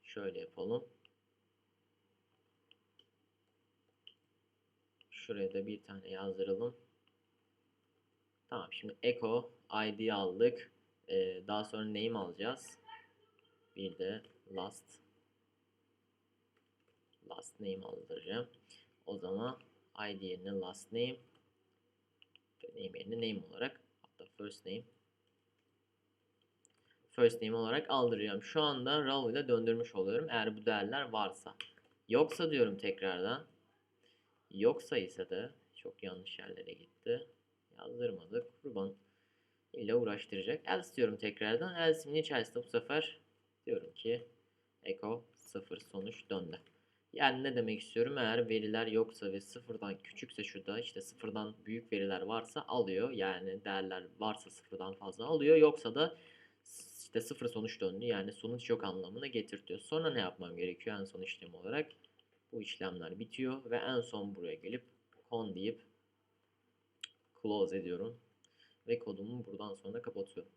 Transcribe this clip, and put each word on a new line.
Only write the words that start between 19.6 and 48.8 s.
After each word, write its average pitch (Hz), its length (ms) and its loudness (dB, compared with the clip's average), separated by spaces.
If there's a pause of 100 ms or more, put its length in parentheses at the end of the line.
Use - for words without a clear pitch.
I 95 100 -8
D 95 40 -8
yerine 92 260 -6
last 92 400 -4
name. 123 260 0 (1600)
Name - 240 -8
yerine 110 160 -6
name 110 320 -2
olarak. 107 340 -6 (200)
Hatta - 240 -20 (120)
first - 280 -8
name. - 180 -6 (2250)
First 117 300 8
name 110 140 0
olarak 113 340 0
aldıracağım. 107 540 4
Şu - 180 0
anda 143 440 2
raw 135 260 2
ile 139 160 0
döndürmüş 117 480 4
oluyorum. 101 340 2
Eğer 110 280 0
bu 107 80 -4
değerler 110 440 2
varsa. 104 460 -2 (540)
Yoksa 156 420 6
diyorum 110 260 6
tekrardan. 95 680 0 (1080)
Yoksa 120 460 4
ise 92 320 -4
de 104 200 -4 (260)
çok - 280 -14
yanlış 92 360 -10
yerlere - 340 -12
gitti. - 540 -4 (500)
Yazdırmadık. 117 840 -6
Kurban. 98 340 -6 (800)
İlla 113 220 0
uğraştıracak. 107 720 0
Else - 280 0
diyorum 120 220 4
tekrardan. 117 580 0
Else'imin 160 460 4
içerisinde 123 380 0
bu - 80 -8
sefer 143 520 2 (460)
diyorum - 280 -2
ki 117 340 -2 (560)
echo 117 400 -4 (120)
sıfır - 420 -10
sonuç - 520 -10
döndü. 90 300 -4 (540)
Yani 131 300 4
ne 135 120 0
demek 110 240 2
istiyorum? 117 380 2
Eğer 113 320 2
veriler 110 380 2